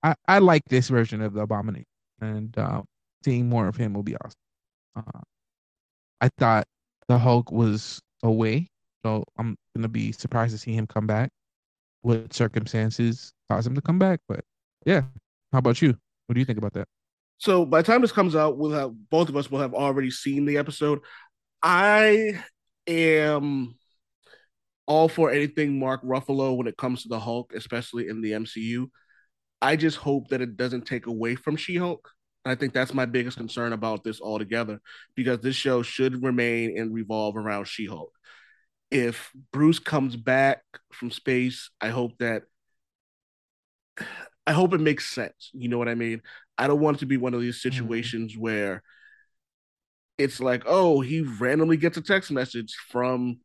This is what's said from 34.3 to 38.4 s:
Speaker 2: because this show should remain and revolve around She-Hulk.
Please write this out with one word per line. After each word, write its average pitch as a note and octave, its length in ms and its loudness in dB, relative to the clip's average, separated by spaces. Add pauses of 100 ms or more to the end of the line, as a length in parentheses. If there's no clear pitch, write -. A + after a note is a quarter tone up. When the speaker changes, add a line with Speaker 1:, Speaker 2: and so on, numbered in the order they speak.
Speaker 2:
because B2 260 0
this A#2+ 140 -2
show B2+ 280 0
should B2+ 400 -4
remain A#2 560 -2
and A2+ 140 -6
revolve G#2+ 440 -4
around G#2 300 -6
She-Hulk. G2 440 -12 (800)